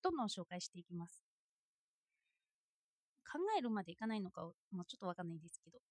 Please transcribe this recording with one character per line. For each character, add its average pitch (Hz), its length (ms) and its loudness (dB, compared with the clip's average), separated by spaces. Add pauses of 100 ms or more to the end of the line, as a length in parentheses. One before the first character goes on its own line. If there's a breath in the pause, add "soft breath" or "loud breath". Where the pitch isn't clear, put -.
ど 370 80 6
ん 339 60 2
ど 254 80 2
ん - 20 0
紹 190 220 -4
介 180 120 -4
し - 80 -6
て - 100 -12
い 175 60 -12
き 175 100 -10
ま 170 140 -2
す。 - 140 -18 (2000)
考 294 80 -2 (180)
え 330 60 6
る 240 80 4
ま 208 140 4
で 170 80 -8
い 185 40 -10
か 220 100 -2
な 220 100 2
い 208 40 2
の 185 100 0
か 165 120 -6
も 175 400 -6
う - 40 -4
ち - 100 -12
ょ - 0 -
っ - 20 -20
と 196 80 -2
わ 175 80 2
か 185 80 -6
ん 170 60 -2
な 165 60 -2
い 165 40 -6
ん - 20 -8
で 165 80 -14
す - 140 -12
け - 80 -20
ど - 80 -20 (120)